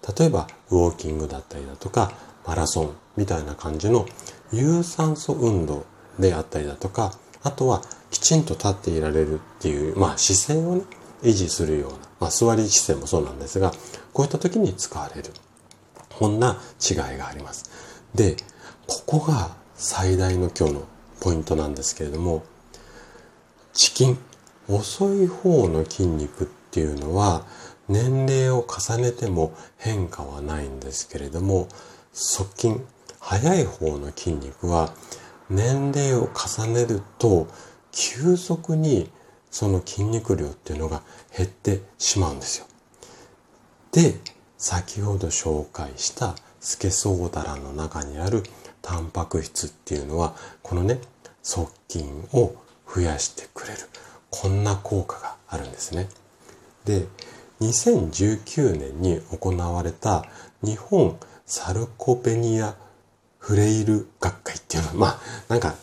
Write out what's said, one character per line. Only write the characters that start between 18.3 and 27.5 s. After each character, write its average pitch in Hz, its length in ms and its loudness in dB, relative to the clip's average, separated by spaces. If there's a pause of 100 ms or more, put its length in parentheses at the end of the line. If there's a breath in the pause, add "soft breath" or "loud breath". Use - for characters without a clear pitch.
こ - 180 -6
こ 151 140 2
が 123 320 0 (260)
最 92 400 0
大 92 220 2
の 90 200 0
今 80 100 4
日 73 80 0
の 69 60 -8 (380)
ポ 87 140 2
イ - 20 2
ン 78 80 -2
ト 80 100 0
な 78 120 0
ん 73 80 -4
で 78 80 -8
す - 120 -4
け 80 100 -6
れ 73 60 -6
ど 78 80 -6
も、 85 260 0 (1300 loud breath)
遅 - 200 4
筋、 127 220 6 (540)
遅 196 440 0
い 196 120 6
方 170 420 4
の 80 160 2
筋 92 220 0
肉 78 380 -2
っ - 20 -6
て - 340 -6
い 78 60 2
う 71 120 -2
の 76 160 -4
は、 95 300 4 (440 loud breath)